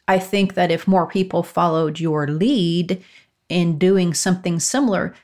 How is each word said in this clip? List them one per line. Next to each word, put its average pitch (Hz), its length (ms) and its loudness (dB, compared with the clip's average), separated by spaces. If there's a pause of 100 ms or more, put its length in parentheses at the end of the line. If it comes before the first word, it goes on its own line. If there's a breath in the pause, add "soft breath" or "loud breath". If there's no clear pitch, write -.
I 190 100 2
think 190 360 0
that 175 180 2
if 165 160 -2
more 185 180 4
people 185 380 -2
followed 160 560 0
your 156 260 -2
lead 175 800 0 (460 loud breath)
in 170 280 0
doing 180 360 2
something 180 460 -2
similar, 208 540 -2 (100)